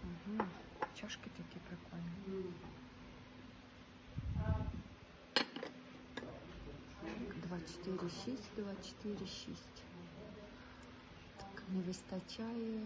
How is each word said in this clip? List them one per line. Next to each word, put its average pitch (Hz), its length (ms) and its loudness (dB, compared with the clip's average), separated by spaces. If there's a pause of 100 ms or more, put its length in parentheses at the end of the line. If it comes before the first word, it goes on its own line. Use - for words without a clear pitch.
Угу. 202 400 4 (560)
Чашки - 360 -2
такі 180 220 -4 (100)
прикольні. 175 760 0 (4000)
Два 175 180 2
чотири 180 480 2 (160)
шість, 240 320 2
два 202 180 2
чотири 196 520 0
шість. - 560 -4 (1500)
Так, - 260 -4 (120)
не 185 80 10
вистачає 226 1040 2